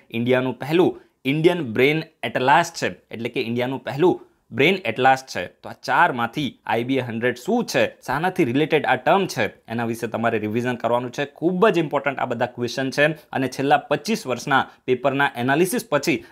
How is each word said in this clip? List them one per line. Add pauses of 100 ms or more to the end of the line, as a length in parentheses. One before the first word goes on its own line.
(120)
ઇન્ડિયાનું
પહેલું (240)
ઇન્ડિયન
બ્રેઇન (200)
એટલાસ (100)
છે, (240)
એટલે
કે
ઇન્ડિયાનું
પહેલું (300)
બ્રેઇન
એટલાસ
છે.
તો
આ (100)
ચારમાંથી
આઈ
બી
એ
હન્ડ્રેડ
શું
છે,
શાનાથી
રિલેટેડ
આ
ટર્મ
છે, (140)
એના
વિશે
તમારે
રિવિઝન
કરવાનું
છે.
ખૂબ
જ
ઇમ્પોર્ટન્ટ
આ
બધા
ક્વેશ્ચન
છે
અને
છેલ્લા
પચીસ
વર્ષના (160)
પેપરના
એનાલિસિસ
પછી